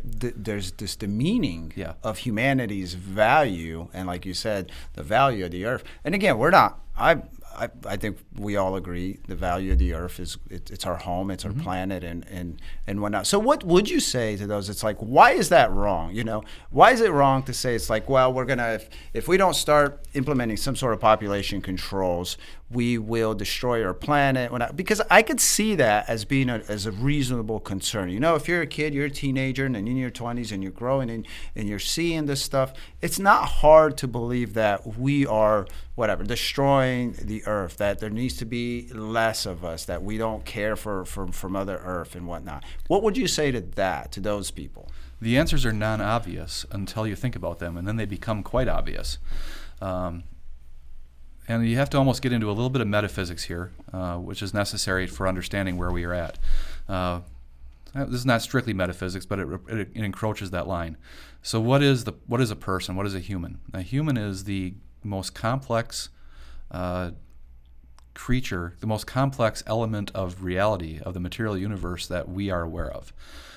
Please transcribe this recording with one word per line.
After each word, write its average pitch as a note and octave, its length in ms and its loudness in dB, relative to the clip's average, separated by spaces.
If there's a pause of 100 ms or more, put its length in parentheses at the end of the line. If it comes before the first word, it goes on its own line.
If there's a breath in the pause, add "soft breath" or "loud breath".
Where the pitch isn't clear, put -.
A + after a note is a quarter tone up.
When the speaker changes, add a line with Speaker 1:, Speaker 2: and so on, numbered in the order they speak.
(200)
Speaker 1:
th-, A#2+ 160 -2
there's G2+ 380 -4
this - 240 -8
demeaning G#2+ 800 0
Speaker 2:
Yeah. D#2+ 180 -8 (100)
Speaker 1:
of A2 140 -2
humanity's G#2+ 760 0
value, F#2+ 1000 2
and F#2 120 -6
like F2+ 200 -4
you F2+ 80 -6
said, G2 380 -4 (220 loud breath)
the - 100 -10
value A2 420 2
of F2 60 -4
the F2+ 120 -4
earth. A#2 200 -2 (200 loud breath)
And D3+ 100 -2
again, F#3+ 240 4
we're C3 120 4
not, C#3+ 300 8 (180)
I, D3 240 4 (340)
I, A#2+ 140 -6 (160)
I G2+ 120 -4
think G2 200 -4 (200)
we G#2 180 -4
all F#2+ 220 2
agree F2+ 500 -6
the F#2+ 80 -8
value F#2 380 0
of F#2 40 6
the F2+ 160 4
earth F2 280 -6
is, F2 160 -8 (120)
it, - 220 -12
it's - 140 -10
our F2+ 100 -2
home, F#2 340 -4
it's F#2+ 160 -8
our G2+ 60 -4
Speaker 2:
Mm-hmm. B2 120 -4
Speaker 1:
planet, F#2 400 -4
and, E2+ 260 -10
and, F2+ 320 -8 (260 loud breath)
and G#2 140 -2
whatnot. G#2 260 -2
So G3+ 120 4
what B3+ 260 4
would F3+ 240 6
you F4 100 2
say A2 380 0
to G2+ 100 -4
those? G#2 220 -2
It's - 140 -6
like, G#2+ 160 0
why D3+ 320 8
is C#4 180 2
that C#3 220 10
wrong? F#2+ 440 2
You A#2 80 -2
know, A2 200 -2 (260 loud breath)
why E3+ 220 10
is A#3 100 4
it G#3 100 6
wrong C#3 320 6
to C3 100 -8
say B2 220 0
it's A2 140 -2
like, A2 200 0
"Well, C3 240 6
we're B2+ 120 -2
gonna, A#2+ 280 0
if, - 160 -6 (240 loud breath)
if A#2 140 -4
we F3 100 6
don't F#3+ 180 4
start D3 580 4
implementing B2+ 440 0
some C3 200 -2
sort B2 160 2
of F#2+ 80 -2
population G2+ 600 4
controls, F#2 760 -2 (320 loud breath)
we A#2+ 280 0
will A2 360 0
destroy A2+ 500 0
our F#2 100 0
planet." C3+ 560 2
When A#2+ 120 -4
I, A#2+ 100 -2
because - 380 0
I F#3+ 120 10
could A#3 200 0
see G#3+ 340 2
that A2 320 4
as A2+ 160 -2
being C3+ 260 2
a, A2+ 200 -4
as G#2+ 160 -4
a A2+ 60 -2
reasonable A#2+ 680 0
concern. F#2+ 500 -4
You G2 120 -2
know, E3 140 4
if C#3 120 -2
you're E3+ 140 2
a D3 60 -4
kid, D3+ 260 -4
you're C#3+ 140 -2
a - 20 -6
teenager, C3+ 560 -2
and C3 100 0
in A2+ 220 -2
your B2+ 120 -2
twenties, A#2+ 440 -6
and F#2+ 100 -4
you're F#2+ 80 -6
growing, B2+ 380 -2
and, A2+ 180 -6 (260 loud breath)
and G#2+ 140 -4
you're G#2 120 -4
seeing D#3+ 480 -2
this C#3 140 -2
stuff, C3 320 0 (280 loud breath)
it's E3 180 -2
not G3 260 6
hard D3+ 520 10
to C3+ 100 -2
believe A#2+ 460 -2
that G#2+ 440 2
we C#3 300 2
are, G#2+ 400 4 (280 loud breath)
whatever, G#2+ 280 0
destroying B2+ 1000 2
the G#2+ 240 -4
earth, G2+ 320 -2
that G2+ 220 0
there G#2+ 100 -4
needs A#2+ 280 -2
to B2 80 -6
be A#2+ 480 -4
less A2 520 0
of F2 200 -6
us, E2 200 -6
that F2 180 -4
we G#2+ 140 -4
don't A2 280 -4
care G#2+ 300 -2
for, G2 300 -4
for, F#2+ 220 -6
for F2+ 220 -4
Mother G2 340 -2
Earth F2 320 -6
and F2 120 -10
whatnot. D2 360 -8 (240 loud breath)
What G3+ 160 2
would A3 140 2
you F#3+ 100 0
say D3+ 240 2
to A#2+ 100 -2
that, F2+ 500 -2
to - 80 -10
those G2+ 320 -4
people? - 380 -12 (300 soft breath)
Speaker 2:
The A2+ 180 2
answers D#3 280 6
are A2+ 80 2
non-obvious G#2 1000 -2
until G2+ 360 -4
you G2+ 80 -4
think A2+ 200 -4
about F2 240 -6
them, E2+ 180 -6
and F2+ 100 -4
then G#2+ 100 -2
they A2 80 -2
become G#2 380 -4
quite B2+ 240 0
obvious. - 500 0 (640 loud breath)
Um, F2+ 420 -4 (1200)
and A#2 200 2
you A#2 100 2
have C#3 140 2
to D3 60 2
almost C3+ 240 4
get B2+ 100 2
into A2+ 160 2
a G#2 60 0
little A#2+ 160 2
bit C3 120 2
of G#2+ 60 0
metaphysics G2 580 0
here, F2 260 -6 (200)
uh, F2+ 260 -4
which F2+ 260 -8
is F#2+ 100 -4
necessary G2 540 0
for F#2+ 200 -2
understanding F#2 500 -2
where F2+ 140 0
we F2 120 0
are F2 100 -2
at. E2+ 240 -4 (500 loud breath)
Uh, F2+ 340 -2 (720)
this C3+ 280 -4
is B2 40 -6
not A#2 160 4
strictly A#2+ 320 0
metaphysics, F2+ 520 -2
but G2+ 140 -2
it, E2+ 80 -4 (200)
it, A2 260 -4
it A2 100 -6
encroaches G#2 480 -4
that F2 160 -4
line. E2+ 280 -4 (460 loud breath)
So - 180 -2
what B2+ 220 4
is C3+ 220 4
the, - 100 -6 (140)
what A#2+ 120 0
is A#2+ 120 2
a G#2 40 -6
person? F#2 400 -4
What G2 120 -2
is G2 80 -4
a F#2+ 40 -6
human? F2 400 -8 (140)
A F#2+ 80 -6
human C3 340 0
is G2+ 280 -4
the F#2+ 320 -4 (280)
most G2 300 -6
complex, A#2 760 -2 (600 soft breath)
uh, F2+ 420 -4 (1000)
creature, F#2 680 -2
the G#2+ 80 -6
most A2 200 -2
complex C3 580 0
element A2 480 -2
of F#2 300 -4
reality, F2+ 600 0
of F2+ 100 -6
the F#2 60 -6
material G2+ 380 -4
universe F2+ 500 -4
that F2 220 -4
we G2 200 -4
are F2 120 0
aware E2 300 -4
of. - 200 -12 (460 loud breath)